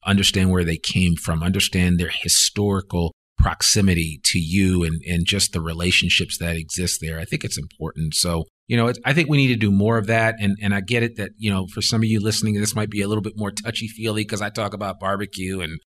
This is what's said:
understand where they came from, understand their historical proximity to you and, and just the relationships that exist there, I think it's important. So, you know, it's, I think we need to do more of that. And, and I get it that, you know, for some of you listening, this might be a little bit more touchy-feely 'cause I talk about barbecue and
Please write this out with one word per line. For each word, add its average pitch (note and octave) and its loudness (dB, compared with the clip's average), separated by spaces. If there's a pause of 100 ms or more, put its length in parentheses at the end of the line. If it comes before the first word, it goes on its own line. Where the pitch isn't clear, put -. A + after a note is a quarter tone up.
understand G2 4
where F2+ 4
they E2 0
came F2 2
from, D#2+ -2
understand F2+ 2
their E2+ -2
historical F#2 0 (240)
proximity E2+ 2
to - 2
you F2+ 2
and, D#2+ -2
and E2+ 0
just - 0
the E2+ -2
relationships E2+ 0
that E2+ -2
exist E2 -4
there, D#2+ -8
I E2 -8
think - -6
it's - -6
important. D#2 -6
So, E2 0 (220)
you A#2 0
know, A#2 2
it's, A#2+ -2
I - 0
think D#3 2
we D3+ 4
need C3+ 4
to B2 2
do G#2 2
more G#2 4
of G2+ -2
that. A2+ 2
And, G2+ 0
and G2+ 0
I G2+ 0
get A#2 0
it A#2 -4
that, G2+ -6
you G#2+ -2
know, F#2+ -2
for G#2+ -6
some A2+ 0
of A2+ 2
you A2 2
listening, G#2+ 0
this G#2 -2
might G#2+ -2
be G#2 -4
a G2 0
little G#2 0
bit G2+ -8
more G#2 -4
touchy-feely A2 -4
'cause G2+ -6
I G#2 -4
talk G2+ -4
about G2 -6
barbecue F#2+ -4
and D#2+ -6 (100)